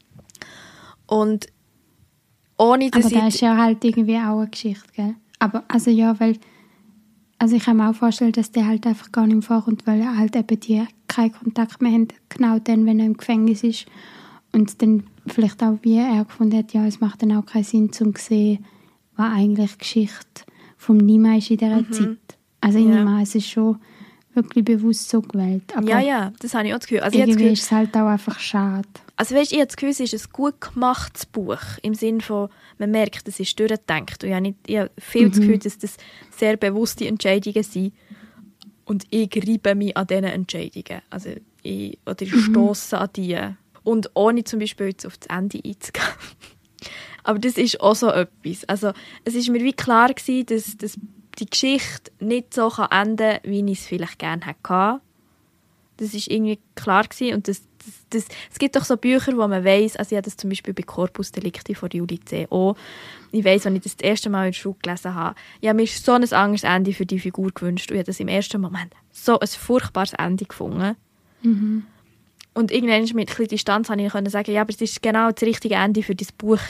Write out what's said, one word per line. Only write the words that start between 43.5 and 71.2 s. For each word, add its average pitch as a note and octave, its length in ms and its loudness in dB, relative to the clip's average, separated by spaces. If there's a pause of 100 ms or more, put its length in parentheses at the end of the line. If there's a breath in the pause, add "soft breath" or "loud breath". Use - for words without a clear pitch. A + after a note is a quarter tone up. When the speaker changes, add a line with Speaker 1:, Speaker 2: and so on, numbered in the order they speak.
Speaker 1:
Und A3 320 0
ohne A3+ 280 2
zum A3 160 -6
Beispiel G#3 280 -6
jetzt F#3+ 180 -10
auf - 140 -18
das - 80 -20 (100)
Ende G3 260 -6
einzugehen. - 440 -8
<laughs> - 1160 -18
Aber G#3+ 140 -2
das A#3+ 200 -2
ist A#3+ 240 0
auch G#3+ 140 6
so A3+ 140 0
etwas. - 580 -4
Also G3 260 -4 (320 loud breath)
es A#3 100 -4
ist A#3+ 140 -2
mir A#3+ 120 0
wie C4+ 120 0
klar A#3+ 380 4
gewesen, B3+ 360 -4
dass, A3 300 -4
dass G#3 220 -10 (400)
die G#3+ 100 -10
Geschichte - 680 -2
nicht A#3+ 340 -4
so A3+ 160 2
kann A3 220 -4
enden, G#3+ 520 0
wie G3+ 280 -4
ich F#3+ 100 -6
es - 60 -18
vielleicht F3 320 -8
gerne D#3+ 260 -6
hätte - 160 -12
gehabt. G3+ 400 0 (960)
Das G#3+ 160 -8
ist G#3 160 -8
irgendwie G#3+ 300 -2 (160)
klar G3+ 320 2
gewesen. - 280 -6
Und G3+ 120 -6
das, G3 160 -6 (160)
das, - 140 -20 (340)
das, - 80 -20 (160 loud breath)
es - 80 -12
gibt C#4 160 0
doch C4+ 100 0
so B3 120 0
Bücher, B3+ 380 0
wo A3 120 0
man F#3 180 -2
weiss, G3+ 300 4
also - 160 -6
ich G#3+ 60 -2
habe G3 80 -4
das G#3+ 120 -12
zum G3 120 -6
Beispiel F#3+ 240 -8
bei F#3 100 -8
Corpus - 480 -6
Delicti - 440 -10
von F3+ 160 -10
Julie E3+ 320 -6
C. E3 280 -8
auch, F#3+ 240 2 (560 loud breath)
ich G#3+ 120 -2
weiss, G3 220 4
als G3 100 0
ich F#3 60 -4
das, - 160 -12
das - 100 -4
erste G#3+ 220 -2
Mal F#3+ 180 0
in F#3 40 -2
der F#3 80 -8
Schule G3 220 -8
gelesen F3 340 -8
habe, E3 200 -6 (240 loud breath)
ich G#3+ 100 -2
habe G#3+ 80 2
mir A3+ 100 2
so - 240 -2
ein B3 200 6
anderes G3+ 320 2
Ende F#3 300 0
für F#3+ 120 -6
die F#3 140 -4
Figur F#3+ 320 -6
gewünscht F3 380 -6
und G3+ 60 -6
ich G3 60 -2
habe F3 60 -8
das G3 120 -8
im F#3 80 -6
ersten G3 340 -2
Moment F3+ 320 -8 (180)
so - 280 0
ein G#3 80 -4
furchtbares - 640 -4
Ende F3+ 320 -4
gefunden. F#3+ 500 -6 (460)